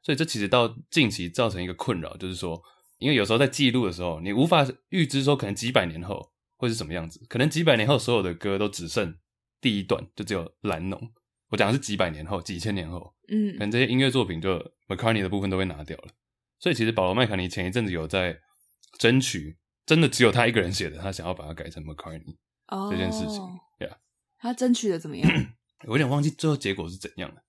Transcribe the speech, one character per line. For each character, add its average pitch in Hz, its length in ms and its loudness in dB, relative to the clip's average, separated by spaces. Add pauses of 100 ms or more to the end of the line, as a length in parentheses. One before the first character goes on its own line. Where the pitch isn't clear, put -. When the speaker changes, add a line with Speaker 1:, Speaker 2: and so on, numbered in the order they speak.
Speaker 1:
所 - 100 -2
以 139 40 2
这 151 80 0
其 160 140 -4
实 101 100 0
到 117 260 4 (160)
近 135 200 4
期 87 180 -6
造 117 220 0
成 92 120 -6
一 90 40 -4
个 90 80 -8
困 92 260 -4
扰， - 160 -10
就 90 100 -10
是 92 80 -6
说， 87 240 -6 (400)
因 135 120 0
为 151 40 4
有 113 80 6
时 104 120 2
候 120 40 4
在 135 80 6
记 131 240 2
录 120 140 2
的 92 80 -2
时 87 100 -8
候， 85 180 -4
你 92 120 -4
无 123 140 4
法 165 200 6 (220)
预 180 180 2
知 135 160 0
说 139 140 4
可 - 80 -4
能 101 100 -2
几 113 160 -4
百 120 140 4
年 82 180 -6
后 92 300 -10 (240)
会 - 100 -4
是 117 80 0
什 113 120 -6
么 76 80 -6
样 82 120 -6
子， - 220 -16
可 - 100 -4
能 147 120 4
几 160 120 0
百 156 140 6
年 107 100 2
后 135 120 4
所 120 160 0
有 107 80 2
的 90 100 -2
歌 98 260 -2
都 104 80 2
只 90 220 -6
剩 85 260 -2 (460)
第 107 180 2
一 98 40 -2
段， 87 200 -2 (140)
就 113 80 -8
只 98 80 -6
有 87 180 -4 (120)
兰 90 260 -4
农。 98 100 -6 (520)
我 110 60 -2
讲 104 120 4
的 113 60 2
是 139 40 0
几 104 180 -4
百 90 140 0
年 78 140 -10
后、 87 160 -4
几 87 180 -8
千 85 160 -4
年 85 160 -6
后， 87 240 -12 (140)
Speaker 2:
嗯。 208 240 0
Speaker 1:
可 165 60 -12
能 104 120 -2
这 117 80 2
些 127 80 4
音 123 120 2
乐 135 120 4
作 123 140 2
品 87 160 -4
就 90 180 0 (300)
McCartney 113 320 0
的 95 80 0
部 98 120 0
分 98 100 -2
都 92 80 0
被 95 80 0
拿 76 180 -8
掉 76 140 -10
了。 - 100 -20 (500)
所 - 120 0
以 156 40 2
其 113 100 0
实 113 80 2
保 107 120 2
罗· 92 100 4
麦 123 120 4
卡 101 100 -2
尼 90 120 -2
前 90 180 -4
一 92 40 -2
阵 113 140 -2
子 95 80 -2
有 82 140 -4
在 90 320 -2 (600)
争 123 220 6
取， 80 360 -6 (300)
真 160 140 6
的 151 80 6
只 - 160 4
有 113 80 8
他 117 140 4
一 120 60 2
个 113 80 4
人 90 120 -2
写 92 160 -4
的， 78 100 -10
他 95 120 -6
想 90 160 -8
要 92 80 -4
把 82 120 -12
它 78 80 -10
改 76 140 -12
成 80 160 -14
McCartney 80 520 -14 (540)
这 202 60 -2
件 - 160 0
事 - 140 -6
情。 208 140 -6
Speaker 2:
哦。 180 180 -14 (200)
Speaker 1:
Yeah。 - 140 -10 (460)
Speaker 2:
他 240 160 -6
争 247 180 2
取 233 160 2
的 175 100 0
怎 160 120 -10
么 151 60 -10
样？ 170 140 4 (240)
Speaker 1:
<clears throat> - 320 -20
我 113 60 -4
有 117 40 2
点 143 120 4
忘 143 140 2
记 151 80 4
最 156 180 -2
后 147 80 4
结 98 180 0
果 87 140 -4
是 90 80 -10
怎 90 200 -12
样 87 180 -8
了 - 140 -20